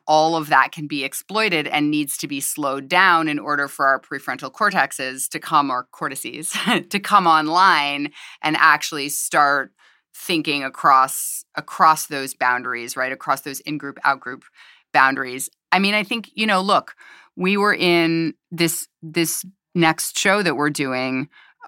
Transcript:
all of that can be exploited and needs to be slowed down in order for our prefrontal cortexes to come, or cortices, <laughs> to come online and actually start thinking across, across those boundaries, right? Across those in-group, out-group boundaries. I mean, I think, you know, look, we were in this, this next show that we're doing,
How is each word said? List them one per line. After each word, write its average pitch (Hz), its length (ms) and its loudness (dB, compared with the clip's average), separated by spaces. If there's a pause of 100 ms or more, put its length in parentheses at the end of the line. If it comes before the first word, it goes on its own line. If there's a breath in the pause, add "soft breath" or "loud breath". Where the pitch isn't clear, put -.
all 156 280 4
of 151 140 -4
that 131 240 2
can 151 140 -10
be 143 180 -6
exploited 185 640 -4
and 151 220 0
needs 151 280 -2
to 151 100 -10
be 139 140 -8
slowed 139 480 -6
down 175 400 4
in 147 100 -4
order 143 300 -4
for 143 160 -4
our 135 160 2
prefrontal 135 500 -10
cortexes 139 800 -2
to - 100 -8
come, 143 300 2
or 127 220 -4
cortices, 131 640 -10 (180)
<laughs> 196 180 -2
to 202 100 -4
come 202 280 4
online 156 840 4 (300 loud breath)
and 156 160 -2
actually 151 500 2
start 143 640 0 (420 soft breath)
thinking 151 500 -4
across, 135 840 0 (100)
across 156 520 2
those 135 260 -8
boundaries, 123 640 -4
right? 131 160 -2
Across 135 280 -4
those 135 200 -10
in-group, 139 420 -10
out-group 127 400 -4 (480 soft breath)
boundaries. 131 580 2 (220)
I 185 80 4
mean, 202 140 2
I 214 100 0
think, 226 300 -8
you 214 120 -4
know, 196 160 2
look, 196 340 0 (400 loud breath)
we 185 220 0
were 202 160 2
in 165 600 2 (180)
this, 165 360 -2 (140)
this 160 440 -4 (280)
next 160 460 0
show 202 240 2
that 156 120 0
we're 147 140 0
doing, 131 600 -4 (380 soft breath)